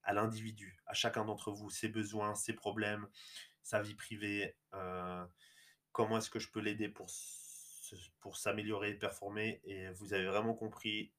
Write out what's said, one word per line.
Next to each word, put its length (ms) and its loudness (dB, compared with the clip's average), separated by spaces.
à 100 6
l'individu, 720 0
à 80 -6
chacun 320 2
d'entre 260 -2
vous, 200 -6
ses 180 0
besoins, 460 2
ses 180 0
problèmes, 540 0
sa 180 4
vie 140 -4
privée, 600 0
euh, 520 -2
comment 280 6
est-ce 100 0
que 100 -2
je 120 -4
peux 80 -2
l'aider 280 2
pour 200 -8
s-, 380 -10
pour 180 -10
s'améliorer, 560 2
performer, 720 0
et 300 -6
vous 200 -4
avez 140 4
vraiment 260 4
compris 640 -2